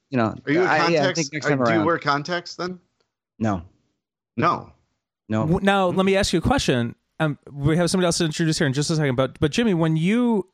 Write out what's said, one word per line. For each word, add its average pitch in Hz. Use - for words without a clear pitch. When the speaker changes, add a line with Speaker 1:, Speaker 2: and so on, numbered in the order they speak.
Speaker 1:
you 135
know, 107
Speaker 2:
Are 139
you 165
a 185
Speaker 1:
I, 147
yeah, 156
I 170
Speaker 2:
contacts? 156
Speaker 1:
think 147
next 139
Speaker 2:
Are, -
Speaker 1:
time 143
Speaker 2:
do 117
you 113
Speaker 1:
around. 104
Speaker 2:
wear 165
contacts 147
then? 180
Speaker 1:
No. 101
Speaker 2:
No. 151
Speaker 1:
No. 110
Speaker 3:
W-, 180
now, 196
let 185
me 190
ask 196
you 180
a -
question. 123
Um, 151
we 143
have 170
somebody 185
else 170
to 175
introduce 160
here 165
in 131
just 143
a 165
second, 143
but, 127
but 156
Jimmy, 233
when 160
you, 214